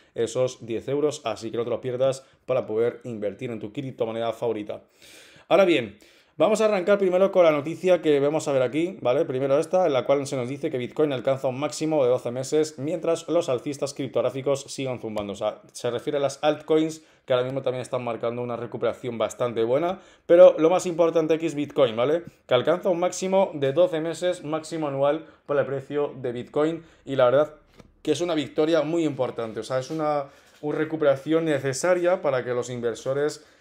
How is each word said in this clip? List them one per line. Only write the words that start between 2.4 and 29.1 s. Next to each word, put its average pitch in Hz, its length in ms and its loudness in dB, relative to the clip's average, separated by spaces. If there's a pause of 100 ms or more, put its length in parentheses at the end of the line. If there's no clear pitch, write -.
para 123 220 -2
poder 120 300 0 (100)
invertir 107 440 -8
en 110 80 -8
tu 104 120 -12
criptomoneda 117 640 -4
favorita. 110 480 -6 (640)
Ahora 185 180 4
bien, 131 320 0 (380)
vamos 196 240 2
a 220 60 4
arrancar 202 320 2
primero 190 340 2
con 185 140 6
la 160 60 6
noticia 165 500 0
que 151 180 4
vamos 147 280 0
a 151 40 0
ver 131 120 2
aquí, 160 380 -2
¿vale? 127 220 2
Primero 139 360 0
esta, 185 260 0
en 156 80 2
la 123 100 0
cual 139 240 0
se 143 80 -6
nos 123 140 -4
dice 143 200 -6
que 127 80 -4
Bitcoin 139 360 0
alcanza 135 340 -2
un 127 120 -4
máximo 151 440 0
de 120 60 4
doce 123 220 0
meses 151 480 -2
mientras 160 500 -4
los 170 200 0
alcistas 135 440 -4
criptográficos 131 680 -2
sigan 127 380 -8
zumbando. 104 340 -6
O - 20 -12
sea, 107 260 -4 (100)
se - 200 -6
refiere 120 260 -4
a 143 40 -4
las 139 200 -4
altcoins, 156 600 0 (240)
que - 80 0
ahora 127 120 2
mismo 135 160 -6
también 127 200 -4
están 123 220 -6
marcando 120 380 -4
una 120 160 -6
recuperación 113 600 -4
bastante 113 460 -2
buena, 156 360 0 (260)
pero 175 320 12
lo 156 120 4
más 180 160 2
importante 165 500 2
aquí 156 100 -2
es 151 100 -4
Bitcoin, 143 400 2
¿vale? 147 280 0 (220)
Que 127 100 2
alcanza 165 340 2
un 170 100 0
máximo 190 540 0
de 135 180 0
doce 160 300 2
meses, 170 420 -4
máximo 160 440 -6
anual 143 380 0 (200)
para 143 160 0
el 123 60 -2
precio 143 500 -4
de 123 160 -6
Bitcoin, 151 500 -4 (220)
y 135 100 -8
la 131 100 4
verdad 139 280 4 (480)
que 151 100 0
es 143 100 -2
una 175 140 -2
victoria 156 460 0
muy 160 240 -2
importante. 120 540 -4